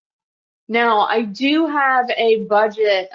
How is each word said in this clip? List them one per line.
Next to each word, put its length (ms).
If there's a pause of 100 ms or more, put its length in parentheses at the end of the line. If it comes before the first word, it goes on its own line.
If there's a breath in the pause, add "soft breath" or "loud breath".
(680)
Now, 300
I 220
do 440
have 440
a 340
budget, 720